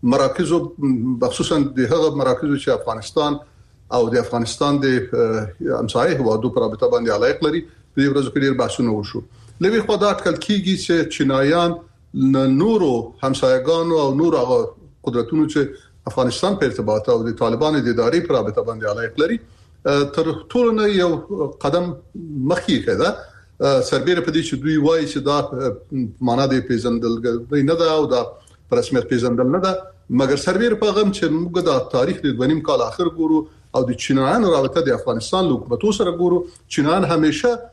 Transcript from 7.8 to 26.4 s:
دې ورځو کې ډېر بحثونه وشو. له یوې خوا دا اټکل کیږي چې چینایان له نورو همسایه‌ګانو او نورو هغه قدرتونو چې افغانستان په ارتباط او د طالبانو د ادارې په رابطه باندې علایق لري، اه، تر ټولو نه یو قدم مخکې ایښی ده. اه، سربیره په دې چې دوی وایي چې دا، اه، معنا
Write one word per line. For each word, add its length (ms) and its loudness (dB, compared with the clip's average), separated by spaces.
دې 120 4
ورځو 200 0
کې 100 0
ډېر 160 2
بحثونه 320 0
وشو. 300 -4
له 80 4
یوې 160 0
خوا 100 0
دا 180 2
اټکل 220 -2
کیږي 300 0
چې 240 0
چینایان 600 2
له 140 2
نورو 440 4
همسایه‌ګانو 800 2
او 180 2
نورو 160 4
هغه 220 2
قدرتونو 440 0
چې 120 0
افغانستان 440 0
په 100 0
ارتباط 440 -2
او 140 4
د 180 -4
طالبانو 380 0
د 140 0
ادارې 340 2
په 100 0
رابطه 240 -2
باندې 300 -6
علایق 280 -6
لري، 200 0
اه، 640 -4
تر 160 0
ټولو 260 4
نه 80 2
یو 240 2
قدم 200 0
مخکې 260 -2
ایښی 260 0
ده. 80 0
اه، 220 2
سربیره 400 0
په 100 -4
دې 160 0
چې 160 -4
دوی 140 0
وایي 300 2
چې 100 -6
دا، 220 0
اه، 380 -4
معنا 180 2